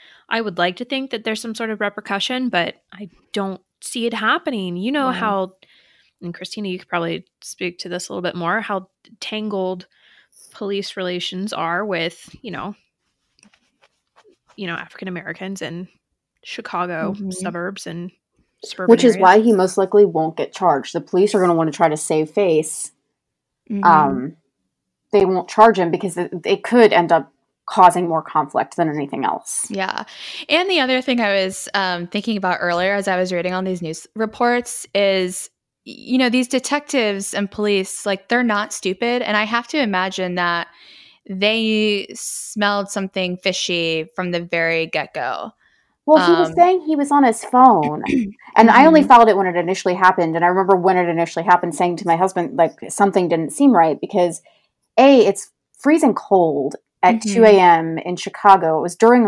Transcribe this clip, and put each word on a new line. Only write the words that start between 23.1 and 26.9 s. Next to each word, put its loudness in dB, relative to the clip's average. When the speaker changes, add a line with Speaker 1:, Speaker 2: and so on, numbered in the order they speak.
Speaker 2:
Mm-hmm. -4
Speaker 3:
Um, 2
they 4
won't -2
charge 6
him 0
because -6
it, -6
it 0
could 4